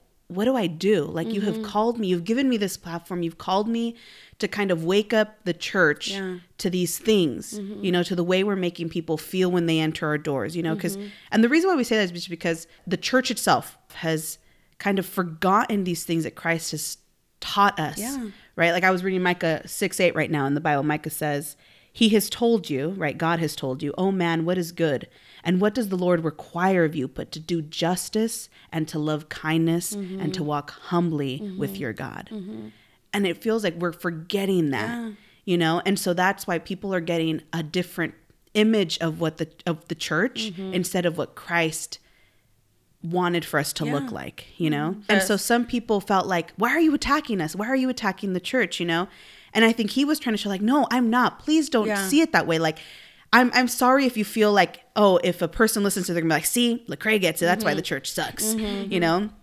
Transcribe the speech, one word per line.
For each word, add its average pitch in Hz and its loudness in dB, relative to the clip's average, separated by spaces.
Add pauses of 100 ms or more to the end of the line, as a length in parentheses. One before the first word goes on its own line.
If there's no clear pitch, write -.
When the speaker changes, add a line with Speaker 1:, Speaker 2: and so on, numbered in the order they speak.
(280)
Speaker 1:
what 190 -4
do 262 2
I 208 0
do? 170 2
Like, 160 -4
you 202 -2
have 214 0
Speaker 2:
Mm-hmm. 220 -6
Speaker 1:
called 220 0
me, 214 -2
you've 175 0
given 247 0
me 247 2
this 202 -2
platform, 170 -8
you've 165 -4
called 202 0
me 233 -2 (440)
to 202 -2
kind 196 -2
of 165 0
wake 202 2
up 214 0
the 175 0
church 160 0
Speaker 2:
Yeah. 190 -6 (220)
Speaker 1:
to 185 -2
these 180 0
things, 190 2
Speaker 2:
Mm-hmm. 202 -10
Speaker 1:
you 185 0
know, 175 4
to 175 -2
the 175 0
way 185 2
we're 202 0
making 175 -4
people 160 -4
feel 185 0
when 175 4
they 160 2
enter 156 -2
our 151 0
doors, 147 -4
you 165 -2
know?" 160 -2
'Cause 196 -4
Speaker 2:
Mm-hmm. 202 -10 (220)
Speaker 1:
and 220 4
the 240 4
reason 330 4
why 359 4
we 247 0
say 220 0
that 214 2
is 180 -2
just 175 -10
because 165 -4 (200)
the 180 -2
church 254 0
itself - 0 (200)
has 160 -4 (400)
kind 202 0
of 185 -2
forgotten 190 0
these 175 -2
things 165 0
that 120 -8
Christ 165 -2
has - -6 (420)
taught 202 2
us, 151 -4
Speaker 2:
Yeah. 240 -6 (260)
Speaker 1:
right? 170 4
Like, 180 0
I 190 6
was 180 0
reading 185 0
Micah 180 0
six - -4
eight 175 4
right 156 0
now 147 0
in 139 0
the 151 0
Bible. 147 2
Micah 151 -2
says, 147 -4 (380)
"He 226 4
has 208 2
told 233 0
you," 143 -2
right? 156 -4
God 165 0
has 156 -2
told 135 -6
you, 143 -4
"Oh 185 0
man, 170 0
what 180 0
is 170 -4
good? 147 -2 (380)
And 185 2
what 208 2
does 214 -2
the 190 -2
Lord 175 2
require 175 0
of 160 0
you 131 -2
but 156 -10
to 160 -10
do 165 -2
justice 180 -2 (240)
and 160 -2
to 165 -6
love 151 -2
kindness 165 0
and 190 -6
to 185 -4
Speaker 2:
Mm-hmm. - -4
Speaker 1:
walk 147 -4
humbly 151 -2 (160)
with 196 -4
Speaker 2:
Mm-hmm. 196 -10
Speaker 1:
your 123 -4
God?" - -12
Speaker 2:
Mm-hmm. 214 -12 (440)
Speaker 1:
And 202 2
it 170 -4
feels 220 0
like 170 -2
we're 170 -2
forgetting 175 0
that, 110 -2 (100)
Speaker 2:
Yeah. 226 -8 (340)
Speaker 1:
you 180 2
know? 165 2
And 190 2
so 180 -2
that's 185 0
why 175 -2
people 190 -8
are 180 0
getting 165 -2 (100)
a 165 -4
different 175 -4 (400)
image 214 2
of 160 -2
what 160 0
the, 160 -6 (180)
of 160 -4
the 165 -6
church 220 -2
Speaker 2:
Mm-hmm. 190 -8
Speaker 1:
instead 180 0
of 165 2
what - -4
Christ - -2 (1040)
wanted 175 0
for 151 -2
us 143 -2
to 147 -4
Speaker 2:
Yeah. 147 -2
Speaker 1:
look 139 -4
like, - -12 (100)
you 160 0
know? 151 0
Speaker 2:
Mm-hmm. 208 -16 (100)
Speaker 1:
And 196 4
so 202 0
Speaker 2:
Yes. 190 -2
Speaker 1:
some 240 2
people 226 -2
felt 190 2
like, 175 -2
"Why 226 0
are 302 2
you 311 4
attacking 277 0
us? 156 -4
Why 202 -4
are 269 0
you 254 0
attacking 202 -4
the 180 -2
church?" 214 -2
You 175 -2
know? 170 0 (480)
And 220 6
I 226 6
think 226 -2
he 269 0
was 302 0
trying 220 -2
to 202 -2
show, 208 -6
like, 196 -4
"No, 254 4
I'm 240 2
not. 240 2
Please 311 2
don't 220 2
Speaker 2:
Yeah. 196 -2
Speaker 1:
see 269 4
it 320 4
that 170 2
way. 165 2
Like, 160 0 (540)
I'm, 247 8
I'm 254 4
sorry 254 4
if 247 0
you 214 0
feel 208 4
like, 185 4 (120)
oh, 196 8
if 180 0
a 165 0
person 214 2
listens 196 0
to 190 -2
it, - -2
they're 170 0
gonna 160 2
be 147 4
like, 156 -2
'See, 240 2
Lecrae 208 0
gets 175 0
it. 170 4
That's 196 2
why 160 2
Speaker 2:
Mm-hmm. - 0
Speaker 1:
the 160 -2
church - -6
sucks.'" 208 -4
Speaker 2:
Mm-hmm. 202 -4
Speaker 1:
You 185 2
know? 175 2 (120)